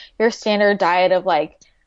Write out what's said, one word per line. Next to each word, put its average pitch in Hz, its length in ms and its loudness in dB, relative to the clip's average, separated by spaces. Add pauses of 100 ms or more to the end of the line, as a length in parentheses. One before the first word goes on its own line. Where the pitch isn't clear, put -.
(180)
your 220 140 0
standard 208 460 0
diet 180 340 2
of, 180 140 0
like, 156 340 -2 (280)